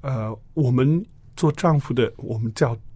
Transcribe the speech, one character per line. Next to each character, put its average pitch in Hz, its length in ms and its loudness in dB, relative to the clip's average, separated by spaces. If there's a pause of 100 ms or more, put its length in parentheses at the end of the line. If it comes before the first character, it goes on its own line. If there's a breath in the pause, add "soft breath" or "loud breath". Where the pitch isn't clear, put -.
呃， 113 320 -4 (220)
我 143 160 2
们 143 340 2 (300)
做 160 160 2
丈 156 280 2
夫 - 140 -4
的， 120 260 0
我 113 200 -6
们 110 160 -4
叫 117 240 0 (160)